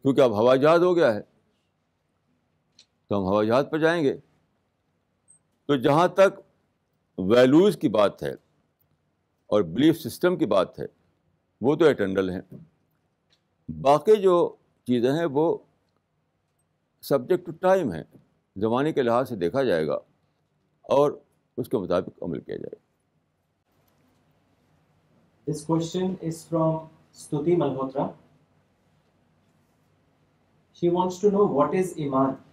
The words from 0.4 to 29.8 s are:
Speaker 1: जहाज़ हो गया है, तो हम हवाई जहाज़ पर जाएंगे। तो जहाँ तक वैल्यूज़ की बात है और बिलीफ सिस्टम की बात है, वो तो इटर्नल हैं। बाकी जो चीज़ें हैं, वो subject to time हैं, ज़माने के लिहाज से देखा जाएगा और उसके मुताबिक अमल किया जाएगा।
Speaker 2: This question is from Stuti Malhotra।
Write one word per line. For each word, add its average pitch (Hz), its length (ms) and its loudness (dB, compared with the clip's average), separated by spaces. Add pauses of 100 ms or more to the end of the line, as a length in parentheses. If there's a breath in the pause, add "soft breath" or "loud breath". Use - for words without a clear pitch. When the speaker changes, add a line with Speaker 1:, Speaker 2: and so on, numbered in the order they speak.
Speaker 1:
जहाज़ 165 240 4
हो 180 120 2
गया 147 180 2
है, 104 160 -8 (1800)
तो 101 100 -2
हम 92 80 -4
हवाई 107 180 0
जहाज़ 131 200 0
पर 151 140 -6
जाएंगे। 160 320 0 (1600)
तो 143 80 0
जहाँ 147 320 2
तक 196 360 2 (760)
वैल्यूज़ 131 560 4
की 151 120 -4
बात 101 340 0
है 67 140 -8 (1120)
और 107 120 2
बिलीफ 160 320 2
सिस्टम - 420 -4
की - 100 -2
बात 95 320 0
है, - 100 -10 (760)
वो 139 140 0
तो 160 140 4
इटर्नल 95 400 -2
हैं। - 360 -14 (1040)
बाकी 143 460 4
जो 180 420 2 (280)
चीज़ें 123 260 0
हैं, 170 140 -2
वो 151 400 -2 (1400)
subject 147 440 -2
to 160 60 -14
time 180 400 0
हैं, 78 100 -10 (540)
ज़माने 123 340 -2
के 147 100 -2
लिहाज 120 260 0
से 120 80 -10
देखा 95 280 -2
जाएगा 78 380 -2 (880)
और 139 340 0 (340)
उसके 123 180 -6
मुताबिक 87 460 -4
अमल 78 160 -8
किया 50 180 -12
जाएगा। - 240 -16 (2750)
Speaker 2:
This - 180 -12
question 170 640 -4
is - 160 -16
from 160 400 -2 (320)
Stuti 156 360 -2
Malhotra। 135 520 -4 (2750)